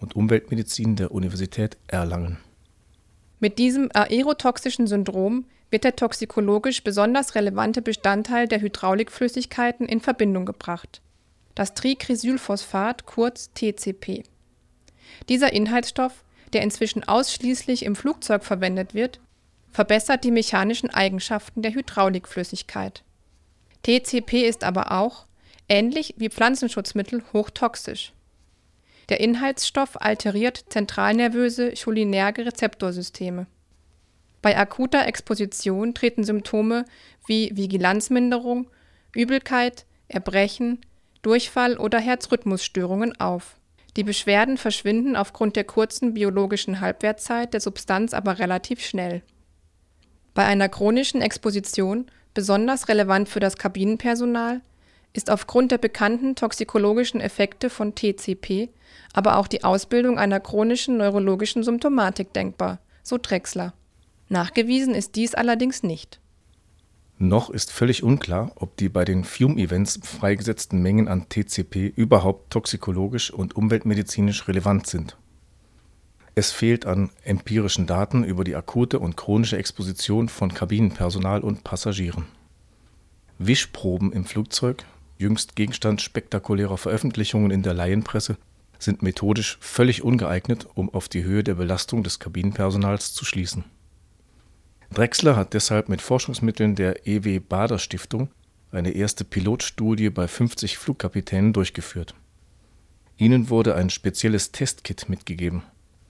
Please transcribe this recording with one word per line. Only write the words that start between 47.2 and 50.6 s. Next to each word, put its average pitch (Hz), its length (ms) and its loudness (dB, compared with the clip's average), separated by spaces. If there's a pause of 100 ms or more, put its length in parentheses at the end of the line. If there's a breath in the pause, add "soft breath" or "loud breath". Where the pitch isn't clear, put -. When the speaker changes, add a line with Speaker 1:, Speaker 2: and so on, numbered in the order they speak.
Speaker 2:
der 214 60 0
Substanz 208 520 -2
aber 190 280 -2
relativ 185 440 -2
schnell. 175 380 -4 (1120)
Bei 196 100 4
einer 202 240 4